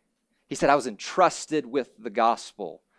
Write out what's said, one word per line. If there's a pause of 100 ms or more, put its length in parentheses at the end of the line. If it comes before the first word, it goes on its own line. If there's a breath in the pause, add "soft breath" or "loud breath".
(480)
He
said,
"I
was
entrusted
with
the
gospel," (160)